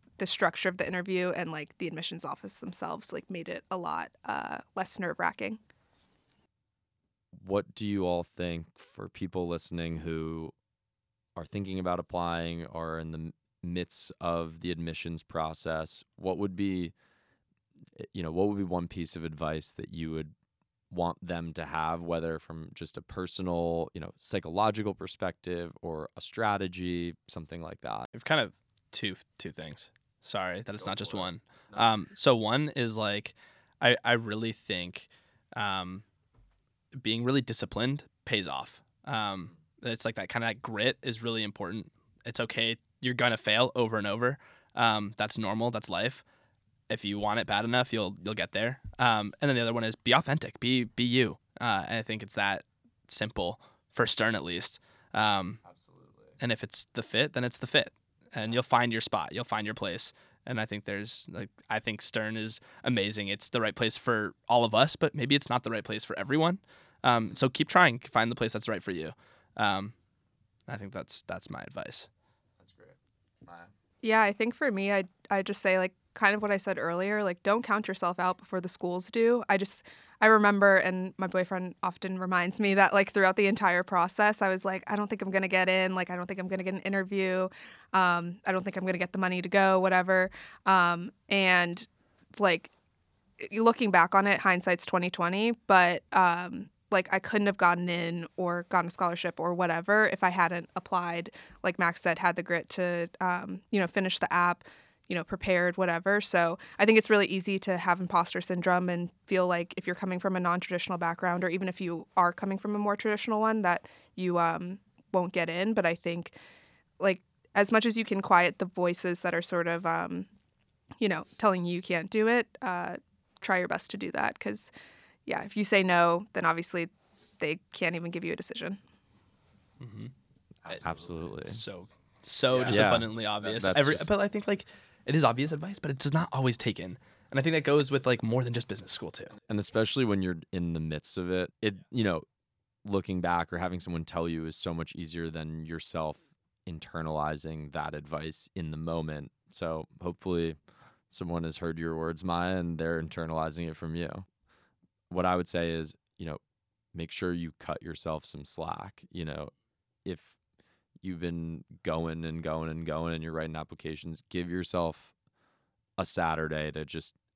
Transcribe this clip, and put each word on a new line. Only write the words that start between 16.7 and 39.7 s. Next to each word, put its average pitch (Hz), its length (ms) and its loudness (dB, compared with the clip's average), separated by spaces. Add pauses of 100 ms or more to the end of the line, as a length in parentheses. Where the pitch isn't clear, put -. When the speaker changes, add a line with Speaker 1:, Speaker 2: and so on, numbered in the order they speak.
Speaker 2:
eh, - 140 -12
you 92 100 -6
know, 80 100 -4
what 95 160 2
would 101 100 -2
be 98 60 0
one 87 240 -2
piece 85 280 -8
of 82 80 -8
advice 78 520 -6
that - 160 -12
you 80 180 -6
would 78 200 -6 (600)
want 85 260 -2 (100)
them 85 280 -6
to 80 100 -8
have, 80 380 -4
whether 82 360 -4
from 80 360 -14
just - 220 -12
a - 60 -14
personal, 85 920 -4
you 85 60 -10
know, - 180 -12
psychological 101 760 -2
perspective 87 840 -6
or 80 360 -8
a - 40 -16
strategy, 90 960 -2 (140)
something 82 340 -12
like - 180 -14
that? 55 340 -8
Speaker 3:
I've 117 100 -14
kind 156 160 2
of 107 120 -2 (380)
two, 95 260 -6 (220)
two 76 140 -12
things. - 380 -14 (300)
Sorry 95 420 -6
that 104 120 -12
it's 104 100 -10
Speaker 2:
Go 98 60 -6
Speaker 3:
not 95 80 -4
just - 140 -8
Speaker 2:
for 107 40 -6
it. 95 40 -4
Speaker 3:
one. 90 200 -6 (320)
Speaker 2:
No. - 60 -10
Speaker 3:
Um, 113 360 4
so 131 220 6
one 123 400 0
is, 113 200 -2
like, 104 380 -4 (460)
I, 120 240 6
I 120 80 4
really 113 400 -2
think, 90 560 -6 (480)
um, 95 480 -4 (960)
being 113 220 -2
really 135 160 2
disciplined 120 640 -2 (200)
pays 104 220 0
off. 67 360 -10 (220)
Um, 104 520 -6 (260)